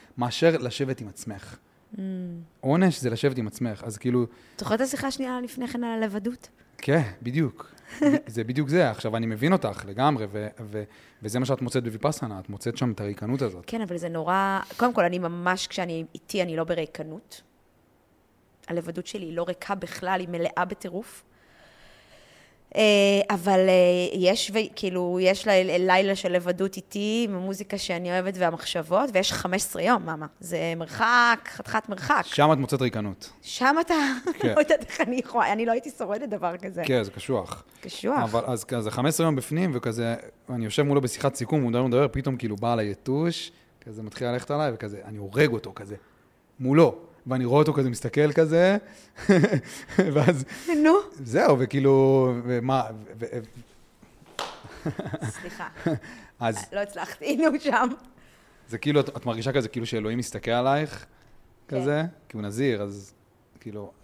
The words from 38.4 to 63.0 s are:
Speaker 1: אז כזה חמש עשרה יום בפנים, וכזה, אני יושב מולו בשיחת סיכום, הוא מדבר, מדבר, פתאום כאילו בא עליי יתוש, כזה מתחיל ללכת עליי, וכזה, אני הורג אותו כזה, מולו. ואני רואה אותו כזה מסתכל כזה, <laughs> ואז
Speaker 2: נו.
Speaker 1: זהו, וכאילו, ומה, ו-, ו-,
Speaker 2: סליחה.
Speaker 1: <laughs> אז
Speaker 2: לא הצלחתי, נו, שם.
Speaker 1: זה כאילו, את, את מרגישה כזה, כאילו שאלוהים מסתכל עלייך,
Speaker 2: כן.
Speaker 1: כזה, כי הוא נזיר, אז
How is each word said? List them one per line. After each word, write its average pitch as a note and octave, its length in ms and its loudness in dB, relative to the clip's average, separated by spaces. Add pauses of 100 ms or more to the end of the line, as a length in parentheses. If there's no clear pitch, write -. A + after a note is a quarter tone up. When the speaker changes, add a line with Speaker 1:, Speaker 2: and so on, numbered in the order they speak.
Speaker 1:
אז A#2+ 180 -4
כזה A2 280 -4
חמש B2+ 180 0
עשרה E3 180 2
יום D3+ 80 2
בפנים, D#3 380 -2
וכזה, A#2 420 -2 (340)
אני A#2+ 160 -4
יושב B2 180 2
מולו C#3+ 180 2
בשיחת B2+ 340 -2
סיכום, C#3+ 260 0
הוא B2 80 0
מדבר, A#2+ 140 2
מדבר, C3 280 4
פתאום C3+ 260 -2
כאילו G#2+ 180 -4
בא A#2 180 0
עליי G#2+ 180 0
יתוש, D3+ 600 -2 (340)
כזה A2 180 -14
מתחיל A#2 240 -6
ללכת B2 240 -4
עליי, D3 220 0
וכזה, G#2 320 -10
אני G#2+ 120 -12
הורג A2+ 360 2
אותו G#2 220 -6
כזה, G2+ 200 -12 (640)
מולו. C#3 360 6 (320)
ואני B2+ 180 -2
רואה C3 140 4
אותו D3+ 140 4
כזה C3 160 2
מסתכל D3 440 0
כזה, E3+ 440 6 (520)
<laughs> F#3 840 2
ואז C#3 320 4 (380)
Speaker 2:
נו. D#4+ 100 8 (180)
Speaker 1:
זהו, C3+ 480 2
וכאילו, C3+ 680 6 (160)
ומה, B2 400 0 (360)
ו-, A#2 60 -6 (1600)
ו-, D#3+ 40 -4 (360)
Speaker 2:
סליחה. E3+ 420 -10 (180)
Speaker 1:
<laughs> - 540 -6
אז A2+ 340 -2
Speaker 2:
לא G3 60 -4
הצלחתי, G3+ 560 -6
נו, D4+ 240 2
שם. B3 280 2 (800)
Speaker 1:
זה A#2 80 -6
כאילו, D3 220 2
את, C#3+ 180 0
את - 80 -10
מרגישה A2+ 260 -2
כזה, B2+ 180 2
כאילו A#2 160 -6
שאלוהים A2 320 -4
מסתכל A#2 340 -4
עלייך, C3+ 540 0 (640)
Speaker 2:
כן. C3 140 -4
Speaker 1:
כזה, D3 220 0 (260)
כי - 80 -12
הוא G#2+ 60 -6
נזיר, G#2+ 400 0
אז G2+ 300 -10 (460)